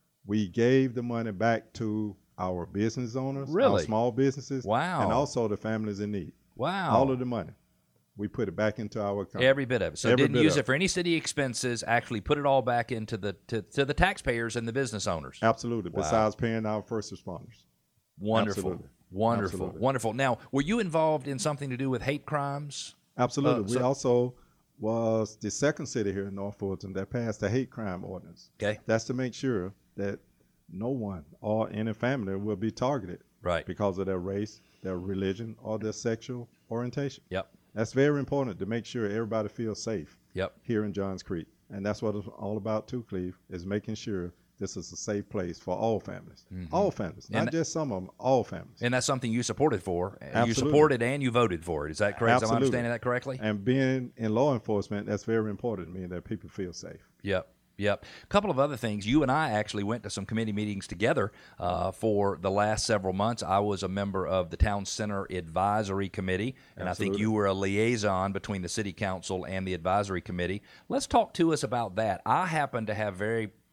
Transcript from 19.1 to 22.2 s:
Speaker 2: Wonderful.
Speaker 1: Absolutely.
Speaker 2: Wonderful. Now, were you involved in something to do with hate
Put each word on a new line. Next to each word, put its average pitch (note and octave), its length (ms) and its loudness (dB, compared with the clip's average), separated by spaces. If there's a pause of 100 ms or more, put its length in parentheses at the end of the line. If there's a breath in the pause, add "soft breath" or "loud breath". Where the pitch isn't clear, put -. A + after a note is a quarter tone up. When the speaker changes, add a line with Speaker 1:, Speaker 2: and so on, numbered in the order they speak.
Speaker 2:
Wonderful. G2+ 480 0
Speaker 1:
Absolutely. E2+ 220 -6
Speaker 2:
Wonderful. A2+ 340 0
Now, B2+ 240 2 (140 loud breath)
were C4+ 100 2
you G#3+ 160 0
involved D#3 500 0
in C3+ 100 -4
something C#3+ 300 -2
to B2 80 -4
do C3+ 140 0
with A#2+ 120 0
hate C#3 220 -2